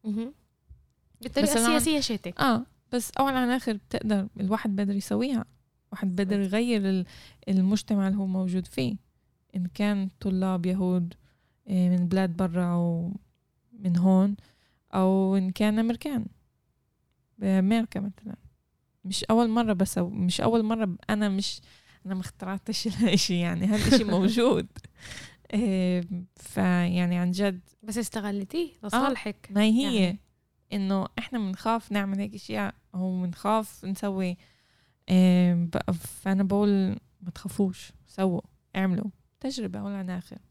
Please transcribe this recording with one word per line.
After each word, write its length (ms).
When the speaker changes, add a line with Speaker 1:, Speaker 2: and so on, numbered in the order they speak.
Speaker 1:
مهم. 300
بالطريقة 300
Speaker 2:
بس 40
أنا 200
Speaker 1:
السياسية 240
شيتك. 400
Speaker 2:
آه، 260
بس 180
أول 220
عن 180
آخر 220
بتقدر، 560
الواحد 360
بقدر 180
يسويها. 500
واحد 240
بقدر 200
Speaker 1:
بالضبط. 180
Speaker 2:
يغير 360
ال-، 160
المجتمع 600
اللي 100
هو 80
موجود 400
فيه. 300
إن 100
كان 420
طلاب 460
يهود، 480
إيه، 200
من 200
بلاد 280
برا 360
أو 400
من 240
هون، 400
أو 420
إن 140
كان 280
أمريكان 480
بأمريكا 640
مثلا. 360
مش 200
أول 240
مرة 240
بسو-، 260
مش 280
أول 220
مرة 220
ب-، 120
أنا 180
مش، 320
أنا 80
ما 60
اخترعتش 680
<laughs> 60
الإشي 380
يعني، 260
هذا 220
الإشي 220
Speaker 1:
<laughs> 80
Speaker 2:
موجود. 480
إيه، 500
فيعني 840
عن 120
جد. 300
Speaker 1:
بس 160
استغلتيه 720
Speaker 2:
آه، 20
Speaker 1:
لصالحك. 640
Speaker 2:
ما 120
هي 420
Speaker 1:
يعني. 140
Speaker 2:
إنه 340
إحنا 200
منخاف 540
نعمل 260
هيك 160
أشياء 400
أو 220
منخاف 680
نسوي. 520
إيه، 460
ب-، 380
فأنا 500
بقول 540
ما 140
تخافوش، 580
سووا، 340
اعملوا 340
تجربة 400
أول 120
عن 180
آخر. 260